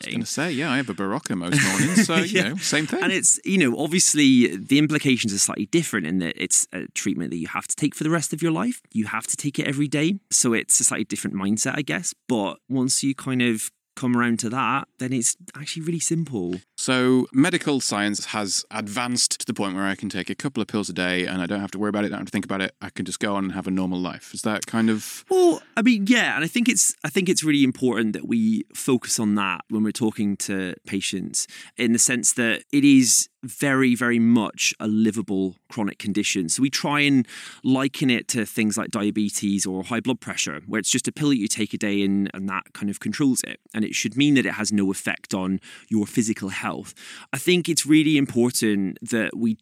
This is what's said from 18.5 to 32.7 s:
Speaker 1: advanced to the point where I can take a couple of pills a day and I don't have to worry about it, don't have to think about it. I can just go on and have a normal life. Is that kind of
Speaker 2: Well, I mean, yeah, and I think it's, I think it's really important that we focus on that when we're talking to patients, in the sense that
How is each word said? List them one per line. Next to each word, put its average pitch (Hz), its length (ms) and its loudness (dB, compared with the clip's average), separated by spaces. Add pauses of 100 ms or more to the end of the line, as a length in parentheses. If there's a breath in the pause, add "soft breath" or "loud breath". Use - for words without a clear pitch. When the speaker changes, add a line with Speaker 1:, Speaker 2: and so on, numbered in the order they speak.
Speaker 1:
advanced 110 720 -2
to - 80 -8
the 117 80 -2
point 98 180 -2
where 98 120 -2
I 98 100 0
can 107 120 -8
take 90 220 -6
a 98 60 -4
couple 135 260 -6
of 98 60 -2
pills 101 200 -2
a 92 60 -8
day 90 320 0
and 92 160 -4
I 87 60 -4
don't 101 140 -4
have 98 100 -8
to 95 80 -10
worry 104 100 0
about 104 160 0
it, 101 40 -2
don't 104 100 -8
have 98 80 -10
to - 40 -14
think 98 140 -4
about 98 160 -4
it. 95 180 -4
I 98 120 -10
can 95 140 -6
just 90 140 -8
go 101 160 -2
on 98 100 -2
and 95 80 -6
have 92 120 -6
a 95 60 -4
normal 92 280 -2
life. 90 360 -8
Is - 80 -10
that 107 240 -2
kind 113 240 2
of - 400 -6
Speaker 2:
Well, 359 320 4 (120)
I 233 60 0
mean, 208 240 4
yeah, 196 300 4
and 139 80 0
I 165 40 0
think 240 220 2
it's, - 240 2 (100)
I 196 60 -2
think 185 180 0
it's 165 160 2
really 147 200 4
important 117 500 2
that - 140 -8
we 110 440 2
focus - 480 -2
on 107 140 2
that 98 360 0
when 107 120 0
we're 107 100 2
talking 107 460 -2
to 95 380 -4 (100)
patients, - 600 -4 (280 loud breath)
in 117 180 2
the 117 60 2
sense - 340 2
that 113 380 0